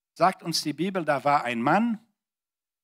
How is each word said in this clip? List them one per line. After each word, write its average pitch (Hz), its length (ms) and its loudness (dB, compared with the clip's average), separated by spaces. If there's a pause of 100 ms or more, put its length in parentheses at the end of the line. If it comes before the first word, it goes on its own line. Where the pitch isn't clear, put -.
(140)
sagt 180 300 0
uns 165 180 -4
die 196 100 -4
Bibel, 185 320 -4
da 143 200 -2
war 143 180 2
ein 120 180 -2
Mann 202 380 2 (840)